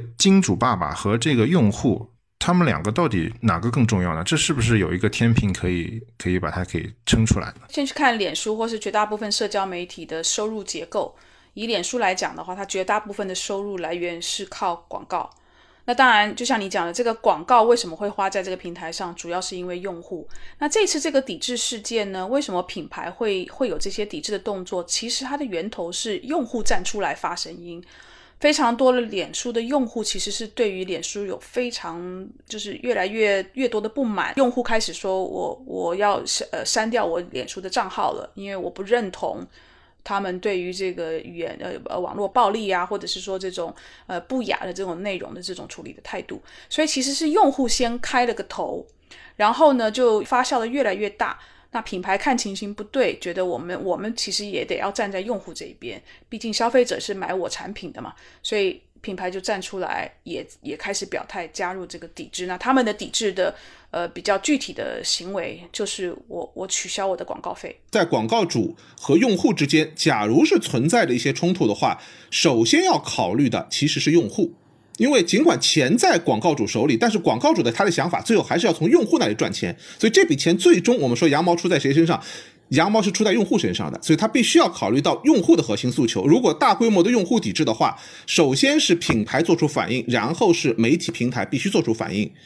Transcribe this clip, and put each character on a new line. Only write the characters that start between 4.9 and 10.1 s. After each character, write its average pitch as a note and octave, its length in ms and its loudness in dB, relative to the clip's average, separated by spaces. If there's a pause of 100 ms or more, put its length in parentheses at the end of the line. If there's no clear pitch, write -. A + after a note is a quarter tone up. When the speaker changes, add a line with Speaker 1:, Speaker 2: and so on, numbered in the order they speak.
Speaker 1:
一 F2+ 40 -2
个 G2+ 120 2
天 A#2 220 2
平 G#2+ 200 4
可 F2+ 160 -2
以， F2+ 320 -4 (180)
可 F2+ 120 -2
以 F#2 80 2
把 E2 120 -2
它 F2+ 140 -4
给 D#2+ 260 -6 (140)
撑 - 200 4
出 - 140 4
来 F2 100 -6
呢？ - 200 -18
Speaker 2:
先 C#4+ 160 -4
去 C4+ 80 -6
看 B3 260 2
脸 F3 160 -2
书 G#3+ 220 -4
或 A3+ 100 -2
是 A3+ 120 -6
绝 G#3+ 120 -6
大 G#3+ 140 2
部 G#3+ 100 -4
分 G#3 160 -6
社 G#3+ 160 -2
交 G3+ 200 -2
媒 F3+ 180 -8
体 F3 220 -14
的 D#3+ 180 -8